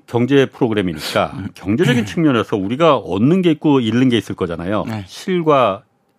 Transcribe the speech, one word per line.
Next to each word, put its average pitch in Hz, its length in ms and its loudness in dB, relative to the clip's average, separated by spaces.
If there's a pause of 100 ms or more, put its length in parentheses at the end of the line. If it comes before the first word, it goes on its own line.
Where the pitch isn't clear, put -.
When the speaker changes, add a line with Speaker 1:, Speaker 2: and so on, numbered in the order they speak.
Speaker 1:
경제 127 380 2
프로그램이니까 101 880 -2
Speaker 2:
음. 95 200 -8
Speaker 1:
경제적인 120 500 0
측면에서 127 500 0
우리가 131 420 2
얻는 113 440 0
게 175 100 2
있고 147 300 2
잃는 120 280 2
게 120 80 2
있을 101 180 -6
거잖아요. 90 520 -4
Speaker 2:
네. 107 200 -8
Speaker 1:
실과 143 760 0 (360)